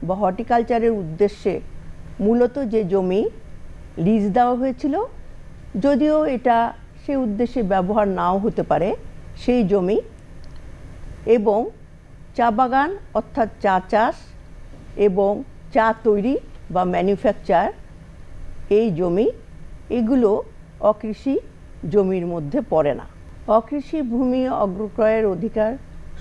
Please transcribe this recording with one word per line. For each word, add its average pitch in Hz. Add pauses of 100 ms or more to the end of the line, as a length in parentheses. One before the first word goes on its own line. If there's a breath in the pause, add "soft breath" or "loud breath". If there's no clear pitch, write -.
বা 185
হর্টিকালচারের 226
উদ্দেশ্যে 196 (600)
মূলত 240
যে 220
জমি 190 (680)
লিজ 202
দেওয়া 247
হয়েছিল, 269 (760)
যদিও 302
এটা 233 (320)
সে 285
উদ্দেশ্যে 240
ব্যবহার 196
নাও 180
হতে 196
পারে, 165 (420)
সেই 247
জমি 196 (1200)
এবং 220 (640)
চা 240
বাগান 262 (160)
অর্থাৎ - (120)
চা 190
চাষ 233 (800)
এবং 202 (300)
চা 226 (100)
তৈরি 214 (340)
বা 180
ম্যানুফ্যাকচার, 190 (960)
এই 214
জমি, 180 (580)
এগুলো 233 (360)
অকৃষি 214 (500)
জমির 190
মধ্যে 170
পড়ে 147
না। - (420)
অকৃষি 285
ভূমি 254
অগ্রক্রয়ের 214
অধিকার 214 (440)